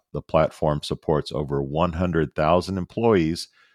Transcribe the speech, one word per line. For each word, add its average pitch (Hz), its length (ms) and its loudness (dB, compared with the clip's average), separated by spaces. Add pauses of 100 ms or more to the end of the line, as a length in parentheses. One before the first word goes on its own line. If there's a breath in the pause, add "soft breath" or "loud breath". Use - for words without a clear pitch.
(120)
the 76 100 -8
platform 76 640 0
supports - 480 -2
over 69 280 -4
one 78 340 -2
hundred 82 420 0
thousand 87 420 2
employees, 87 720 0 (260 soft breath)